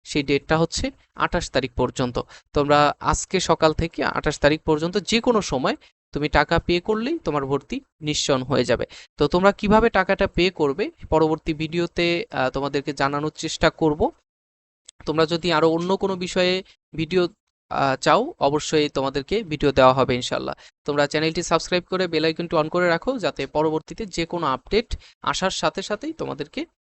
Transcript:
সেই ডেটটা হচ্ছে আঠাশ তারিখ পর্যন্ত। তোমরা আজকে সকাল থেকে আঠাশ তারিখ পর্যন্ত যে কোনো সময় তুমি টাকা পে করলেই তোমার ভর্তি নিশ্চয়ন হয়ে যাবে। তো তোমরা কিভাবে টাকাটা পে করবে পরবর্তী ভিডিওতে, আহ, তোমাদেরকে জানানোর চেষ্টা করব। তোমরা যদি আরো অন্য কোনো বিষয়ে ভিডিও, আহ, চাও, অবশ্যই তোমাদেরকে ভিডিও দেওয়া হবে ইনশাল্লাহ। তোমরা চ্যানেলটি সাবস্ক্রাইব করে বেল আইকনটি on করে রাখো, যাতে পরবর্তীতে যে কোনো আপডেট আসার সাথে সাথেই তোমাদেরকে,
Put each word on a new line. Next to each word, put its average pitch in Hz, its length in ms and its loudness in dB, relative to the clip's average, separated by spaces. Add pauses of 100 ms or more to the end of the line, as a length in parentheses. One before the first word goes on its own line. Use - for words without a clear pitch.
সেই - 180 -4
ডেটটা 143 360 0
হচ্ছে 165 320 -2 (240)
আঠাশ 165 360 -2
তারিখ 127 220 -2
পর্যন্ত। 123 460 -2 (340)
তোমরা 147 480 2
আজকে - 400 -2
সকাল 160 320 2
থেকে 165 320 -4
আঠাশ 143 340 -2
তারিখ 147 240 2
পর্যন্ত 165 360 0
যে 208 220 0
কোনো 226 220 2
সময় 156 340 -2 (360)
তুমি 147 160 -4
টাকা 151 300 2
পে 175 220 0
করলেই 226 380 -2
তোমার 147 280 -4
ভর্তি 139 340 -4 (200)
নিশ্চয়ন 147 420 0
হয়ে 127 220 0
যাবে। 120 220 0 (300)
তো 147 120 2
তোমরা 190 240 2
কিভাবে 214 380 4
টাকাটা 190 360 0
পে 185 240 0
করবে 170 400 -2 (200)
পরবর্তী 156 440 2
ভিডিওতে, 170 760 -2
আহ, 131 200 -2
তোমাদেরকে 139 420 -4
জানানোর 143 440 -2
চেষ্টা 160 340 0
করব। 160 400 0 (960)
তোমরা 160 200 2
যদি 170 260 0
আরো 156 160 4
অন্য 170 280 0
কোনো 190 200 -2
বিষয়ে 185 460 0 (320)
ভিডিও, 165 340 0 (420)
আহ, 135 260 0
চাও, 196 420 2
অবশ্যই 147 500 0
তোমাদেরকে 139 540 -4
ভিডিও 151 300 0
দেওয়া 131 200 8
হবে 131 220 2
ইনশাল্লাহ। 131 400 -6 (300)
তোমরা 143 220 0
চ্যানেলটি 160 360 -2
সাবস্ক্রাইব 170 480 0
করে 185 160 0
বেল 160 180 0
আইকনটি 165 320 -2
on 156 120 0
করে 175 200 2
রাখো, 208 300 0
যাতে 143 280 -4
পরবর্তীতে 156 600 -2
যে 165 200 -4
কোনো 170 200 -4
আপডেট 170 500 -2 (260)
আসার 180 280 -2
সাথে 175 320 -2
সাথেই 208 300 -6
তোমাদেরকে, 143 540 -8 (260)